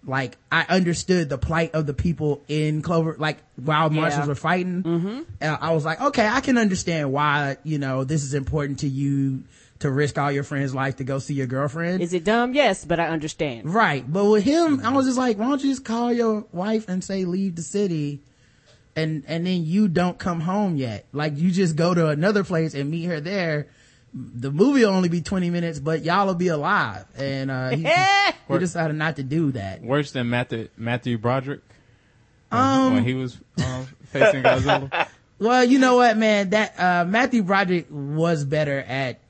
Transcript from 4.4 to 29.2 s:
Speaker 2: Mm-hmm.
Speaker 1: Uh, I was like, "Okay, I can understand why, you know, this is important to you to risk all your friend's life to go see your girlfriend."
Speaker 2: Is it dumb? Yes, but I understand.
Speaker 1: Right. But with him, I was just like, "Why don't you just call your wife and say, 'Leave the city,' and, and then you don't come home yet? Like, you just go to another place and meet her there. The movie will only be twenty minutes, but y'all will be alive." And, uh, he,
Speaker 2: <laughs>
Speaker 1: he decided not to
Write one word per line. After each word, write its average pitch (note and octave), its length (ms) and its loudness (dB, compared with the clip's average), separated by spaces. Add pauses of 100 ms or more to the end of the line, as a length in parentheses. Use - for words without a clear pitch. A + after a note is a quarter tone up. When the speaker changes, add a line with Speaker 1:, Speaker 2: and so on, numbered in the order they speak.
Speaker 2:
Mm-hmm. F3 380 -2 (220)
Speaker 1:
Uh, D3+ 180 -2
I E3 120 0
was D#3 120 2
like, D#3+ 160 -4
"Okay, B3+ 260 2
I A#3 140 2
can C4 180 2
understand E3+ 540 0
why, C#3+ 520 0
you D#3 140 -2
know, C3+ 260 -2
this C#3+ 200 -2
is C3+ 100 -6
important C#3+ 460 -2
to D3+ 80 -2
you C#3 540 0 (360)
to D3 120 -2
risk C#3 260 0
all C#3+ 140 0
your C#3 140 -2
friend's C#3 320 -4
life C3 200 -2
to C3+ 80 -8
go C3+ 160 -4
see D3 140 -6
your C3+ 120 -2
girlfriend." D#3+ 560 -2
Speaker 2:
Is E3+ 100 -4
it F3 120 -2
dumb? A#3+ 300 2
Yes, B3+ 300 2
but D#3+ 140 0
I E3+ 80 2
understand. D3+ 640 -4
Speaker 1:
Right. F#3 400 2
But G3 120 2
with G#3 180 6
him, D4+ 420 4
I A3+ 80 2
was C4+ 140 4
just B3 120 2
like, B3 200 0
"Why A3+ 100 0
don't C#4 140 0
you C#4 80 2
just B3+ 140 -4
call A#3+ 280 0
your A3+ 380 0
wife G#3+ 380 -2
and F#3 160 -2
say, G3 200 -4
'Leave F#3 300 -2
the E3 80 -10
city,' D#3 580 -2 (760)
and, D#3 300 -2
and E3 200 -4
then F3+ 180 0
you F#3+ 240 2
don't F3 300 0
come F3 220 -4
home F#3 360 0
yet? A#2 360 -6
Like, D3 240 -4
you E3+ 160 2
just E3+ 240 2
go E3 180 2
to E3+ 140 4
another F#3 360 2
place D#3+ 300 -2
and C#3+ 160 -4
meet E3 140 -4
her E3+ 160 -4
there. D#3+ 480 -4 (460)
The A#2+ 380 -8
movie B3+ 320 6
will G3 80 4
only F#3 160 2
be E3+ 140 0
twenty F3+ 280 -2
minutes, E3+ 300 -2
but D3+ 240 -2
y'all F#3 220 2
will F#3+ 80 0
be F3+ 140 0
alive." D3 560 -2 (120)
And, C3+ 340 -4
uh, C3 200 -4
he, D3+ 140 -2
Speaker 2:
<laughs> F#4+ 680 2
Speaker 1:
he F3 60 2
decided E3 360 -2
not D#3 220 -2
to C#3 80 -8